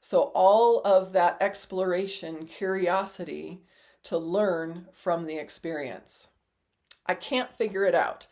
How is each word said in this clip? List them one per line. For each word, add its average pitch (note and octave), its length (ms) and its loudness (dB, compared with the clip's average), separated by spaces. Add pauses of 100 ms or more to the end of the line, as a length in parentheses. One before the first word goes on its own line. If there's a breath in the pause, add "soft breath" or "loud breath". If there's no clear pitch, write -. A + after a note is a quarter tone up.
So - 340 2
all A3 460 6
of F#3+ 320 4
that F3 280 4
exploration, F#3 1040 -4
curiosity F3+ 1160 -4 (420 soft breath)
to F#3+ 120 -6
learn E3+ 760 -2
from E3+ 340 -4
the D#3 120 -6
experience. D3 920 -10 (800)
I F#3 80 -2
can't B3+ 380 -6
figure G3 320 -2
it F3+ 100 2
out. - 380 -2